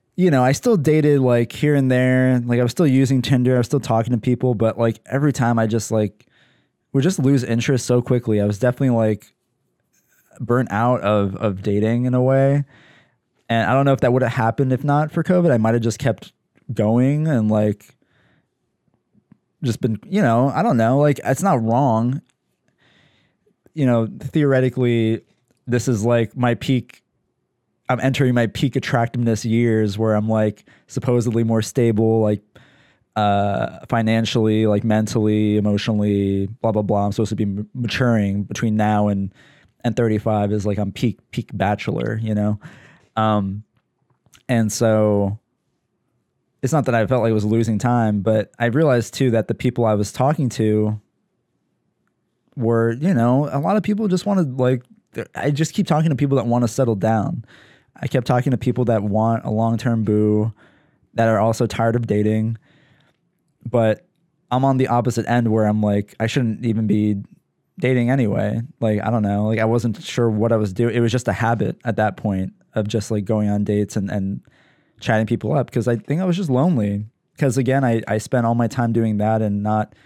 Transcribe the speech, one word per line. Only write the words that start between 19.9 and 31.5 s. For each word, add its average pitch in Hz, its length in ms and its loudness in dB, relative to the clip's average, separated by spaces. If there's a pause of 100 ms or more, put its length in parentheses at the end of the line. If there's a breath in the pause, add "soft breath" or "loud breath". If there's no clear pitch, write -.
you 202 160 -2
know, 123 280 2
I 165 140 -2
don't 151 140 0
know. 117 220 2
Like, 147 260 2
it's 135 180 -2
not 170 180 2
wrong. 120 600 0 (1500 soft breath)
You 151 120 -2
know, 117 220 2 (120)
theoretically, 127 1000 0 (460)
this 120 200 -2
is, 110 160 0
like, 117 320 0
my 120 200 0
peak, - 480 -4 (840)
I'm 123 100 0
entering 127 340 2
my 120 140 2
peak 123 280 -2
attractiveness 117 680 -2
years 110 520 2
where 110 180 0
I'm, 107 140 0
like, 110 360 0 (220 soft breath)
supposedly 120 560 0
more 113 180 0